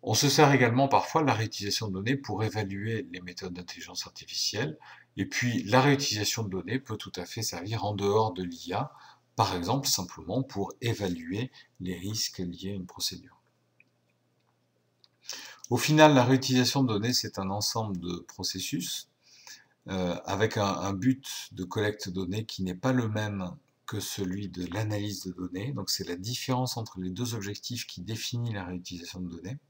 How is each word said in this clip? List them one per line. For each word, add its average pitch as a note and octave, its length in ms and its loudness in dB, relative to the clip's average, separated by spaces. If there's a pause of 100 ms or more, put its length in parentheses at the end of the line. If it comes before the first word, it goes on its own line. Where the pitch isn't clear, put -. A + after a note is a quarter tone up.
On A2 120 0
se C#3+ 140 4
sert C#3+ 240 8
également B2+ 340 6
parfois C#3 360 4
de D3 40 4
la B2 80 4
réutilisation G#2 540 -2
de F#2+ 60 -4
données G#2+ 220 0
pour G#2+ 280 -2
évaluer G#2 680 -2
les F2 100 -10
méthodes F2+ 340 -10
d'intelligence F2+ 520 -12
artificielle, - 720 -4 (380)
et G2 80 0
puis - 400 0
la A2+ 160 6
réutilisation C3 640 2
de G2 60 -4
données G#2 280 -4
peut A2 200 -8
tout - 180 -12
à F2+ 80 -6
fait - 180 -8
servir G2 420 -4
en G#2 100 0
dehors G2+ 380 4
de F#2 120 -4
l'I F2 300 -6
A, A#2+ 180 -2 (420)
par G2 220 2
exemple G#2+ 320 0
simplement F2+ 540 -2
pour G2+ 300 -4 (100)
évaluer G2 680 -2 (300)
les F2+ 160 -4
risques G2+ 420 -4
liés F#2 340 -6
à - 20 -6
une F#2 120 -8
procédure. - 540 -10 (2250)
Au A#2+ 80 2
final, D3+ 360 10
la B2+ 100 10
réutilisation B2+ 580 4
de B2+ 60 4
données, A2 260 2
c'est - 240 -2
un F#2+ 120 -2
ensemble G#2 480 -2
de F2 300 -6
processus, A#2 800 -6 (800)
euh, F#2 280 0 (100)
avec G2+ 320 0
un, G2+ 80 4
un F#2+ 260 0
but B2+ 600 0
de G2 120 -6
collecte G#2 440 0
de F2+ 60 -8
données F#2+ 300 -2
qui - 180 -8
n'est F#2 120 -2
pas C3 180 0
le B2 160 2
même G2+ 480 -4 (300)
que G#2 140 -6
celui F#2+ 480 -4
de F2 240 -6
l'analyse G#2 520 -2
de F#2 80 -6
données. F#2 400 -6
Donc G#2 160 -4
c'est - 180 -2
la F2 100 -4
différence B2 600 -2
entre G#2+ 240 -8
les F#2 100 -4
deux A2+ 240 -4
objectifs G#2 520 -6
qui - 160 -12
définit A2 500 -4
la G2 120 -4
réutilisation F2+ 560 -8
de F2+ 80 -4
données. E2+ 280 -10 (140)